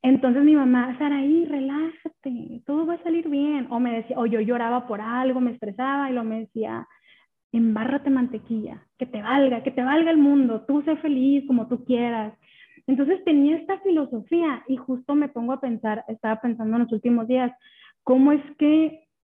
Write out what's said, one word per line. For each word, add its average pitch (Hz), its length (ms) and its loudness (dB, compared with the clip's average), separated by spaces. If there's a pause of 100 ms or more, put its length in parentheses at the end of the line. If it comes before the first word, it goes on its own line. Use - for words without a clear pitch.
entonces 262 400 4
mi 302 120 8
mamá, 254 440 2
"Saraí, 294 460 2
relájate, 277 1200 -8
todo 302 200 -2
va 339 80 -2
a 339 100 -10
salir 330 240 -2
bien". 285 440 -2
O 240 80 -2
me 247 140 0
decía, 226 260 -6
o 233 80 0
yo 220 120 0
lloraba 240 480 -2
por 208 140 -8
algo, 254 400 -2
me 240 100 0
estresaba 262 580 -6
y 262 40 -2
lo 240 100 -4
me 220 180 -6
decía, 226 460 -8 (640)
"Embárrate 233 580 0
mantequilla, 233 760 -4 (120)
que 254 100 -8
te 214 140 -10
valga, 247 420 2
que 262 80 -4
te 247 120 -4
valga 320 280 2
el 320 60 4
mundo, 277 500 4
tú 285 160 0
sé 311 140 0
feliz 277 500 0
como 240 200 0
tú 247 180 -4
quieras". 233 480 -2 (560)
Entonces 277 340 0
tenía 302 340 4
esta 381 240 -6
filosofía 311 880 -2
y 262 100 -2
justo 254 360 -6
me 294 160 2
pongo 240 240 -4
a 269 80 -6
pensar, 220 460 -4
estaba 220 340 -6
pensando 226 340 -2
en 240 80 2
los 233 80 -2
últimos 226 360 0
días, 254 240 0 (520)
cómo 262 280 4
es 294 100 2 (160)
que 311 480 2 (220)